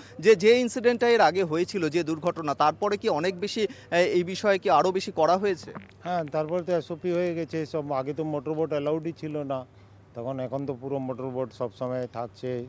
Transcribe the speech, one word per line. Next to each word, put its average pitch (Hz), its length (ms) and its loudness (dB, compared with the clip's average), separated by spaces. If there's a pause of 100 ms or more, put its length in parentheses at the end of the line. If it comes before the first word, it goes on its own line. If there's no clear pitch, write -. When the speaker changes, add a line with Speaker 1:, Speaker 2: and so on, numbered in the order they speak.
(180)
Speaker 1:
যে, 208 180 8
যে 220 240 6
ইনসিডেন্টটা 240 480 0
এর 233 120 6
আগে 175 220 4
হয়েছিল, 170 460 0
যে 165 160 0
দুর্ঘটনা, 156 500 -2
তারপরে 156 420 2
কি 220 120 -4
অনেক 175 320 -2
বেশি, 208 220 -2 (280)
এ, 170 140 4
এই 175 200 2
বিষয়ে 190 340 2
কি 190 120 0
আরও 165 220 6
বেশি - 240 -4
কড়া 160 200 6
হয়েছে? 190 360 -2 (320)
Speaker 2:
হ্যাঁ, 175 200 -2
তারপরে 156 380 -2
তো 170 140 -2
এসওপি 170 360 -4
হয়ে 175 220 0
গেছে 160 320 -4
সব। 147 260 -4
আগে 135 200 -2
তো 151 120 -4
motorboat 151 460 -2
অ্যালাউডই 156 420 -2
ছিল 151 300 -8
না 135 240 -6 (480)
তখন, 127 260 -6
এখন 131 260 -6
তো 139 140 -4
পুরো 139 180 -4
motorboat 127 540 -6
সবসময় 127 600 -6
থাকছে, 120 560 -8